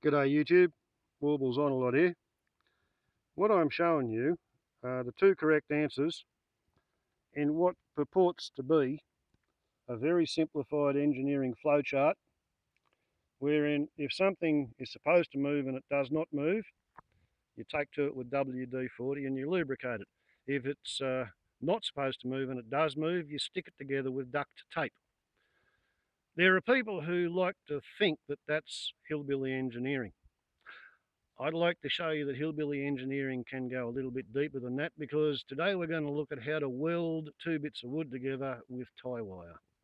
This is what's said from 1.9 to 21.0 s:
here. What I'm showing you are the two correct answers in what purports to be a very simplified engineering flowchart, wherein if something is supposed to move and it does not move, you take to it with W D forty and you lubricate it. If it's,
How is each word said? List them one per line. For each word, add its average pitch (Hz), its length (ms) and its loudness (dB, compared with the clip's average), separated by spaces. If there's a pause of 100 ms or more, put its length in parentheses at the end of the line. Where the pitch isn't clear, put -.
here. 175 180 4 (1200)
What 208 140 2
I'm 170 200 4
showing 160 400 2
you 127 260 0 (460)
are 127 200 -4
the 120 160 -8
two 196 160 6
correct 151 380 2
answers 151 540 0 (1040)
in 147 220 0
what 180 200 4 (220)
purports 175 600 2
to - 60 -6
be 143 380 4 (880)
a 120 80 -4
very 160 300 4
simplified 147 680 0
engineering 139 580 0 (100)
flowchart, 147 480 4 (1300)
wherein 147 580 2
if 143 160 -4
something 160 680 0
is 127 140 -10
supposed 170 400 2
to 139 60 -4
move 143 280 0
and 131 80 -4
it 135 160 -8
does 139 200 0
not 156 200 -2
move, 165 340 0 (920)
you - 80 -12 (100)
take 147 180 -4
to 143 120 -2
it 143 100 -4
with 127 140 -8
W 131 380 -2
D 127 220 -4 (100)
forty 139 260 -4
and 135 140 -2
you 139 120 -4
lubricate 131 520 -2
it. - 60 -14 (380)
If 135 200 -2
it's, - 340 -6